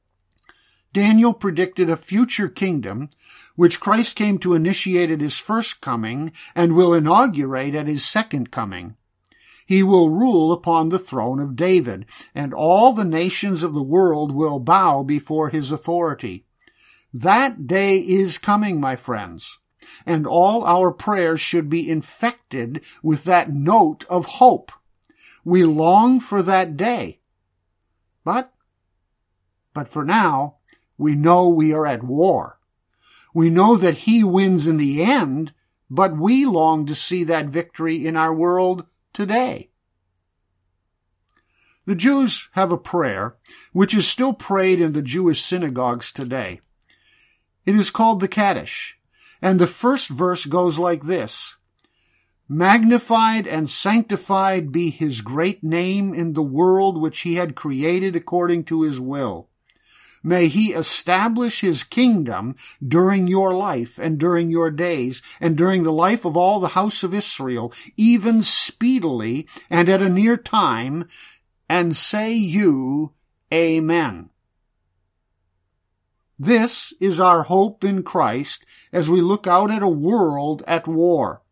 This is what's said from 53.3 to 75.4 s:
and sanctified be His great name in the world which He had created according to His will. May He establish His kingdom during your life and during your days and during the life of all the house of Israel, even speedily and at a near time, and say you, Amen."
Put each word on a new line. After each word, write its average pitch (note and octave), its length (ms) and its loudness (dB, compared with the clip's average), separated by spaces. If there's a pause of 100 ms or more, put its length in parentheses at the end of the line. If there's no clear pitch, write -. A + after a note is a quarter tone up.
and D#3 220 -4
sanctified G3 1000 -2
be E3 180 -2
His C#3+ 320 -6
great D#3 420 -4
name F3+ 520 -2
in E3 180 -4
the D#3 100 -2
world F3+ 560 2
which D#3 220 -6
He E3+ 140 -4
had E3+ 200 -4
created E3+ 600 -2
according F3 500 -2
to D#3+ 160 -2
His D3 180 -2
will. B2+ 460 -8 (760)
May F3 280 2
He G#3 240 0
establish G#3+ 880 -2
His E3+ 240 -2
kingdom C3+ 680 0 (300)
during F#3 420 2
your F#3+ 280 2
life E3 420 -4
and D#3+ 220 -4
during E3+ 320 0
your E3 180 0
days D3 520 -4 (180)
and E3 160 0
during F3+ 280 2
the D#3+ 100 0
life F#3 320 0
of D#3+ 100 -4
all F#3+ 240 2
the F3+ 160 -4
house G3+ 280 -2
of F3+ 100 -4
Israel, B2+ 580 -6 (240)
even A3+ 480 2
speedily D3+ 1040 -2 (220)
and F3 180 2
at F#3+ 140 4
a G3 80 2
near G#3+ 260 2
time, D#3+ 720 -2 (640)
and E3+ 260 0
say A3 380 -4
you, D#3 800 0 (400)
Amen." D#3+ 760 0 (2000)